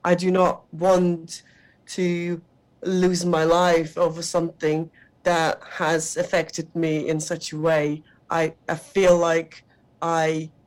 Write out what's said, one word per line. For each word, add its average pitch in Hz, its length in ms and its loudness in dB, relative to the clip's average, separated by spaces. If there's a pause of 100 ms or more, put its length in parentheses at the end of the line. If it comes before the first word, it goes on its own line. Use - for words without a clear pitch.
I 175 120 4
do 185 160 0
not 185 320 2 (100)
want 175 680 0 (440)
to 175 540 -4 (420)
lose 180 420 0
my 170 180 2
life 165 540 2
over 170 240 0
something 165 680 -2 (340)
that 165 380 0 (100)
has 160 440 -2
affected 165 580 -4
me 160 360 -2
in 156 100 -2
such 160 320 -8
a 156 60 -10
way. 156 460 0 (260)
I, 160 240 -2 (140)
I 165 80 -2
feel 180 420 4
like 165 460 -2 (380)
I 160 480 -2 (160)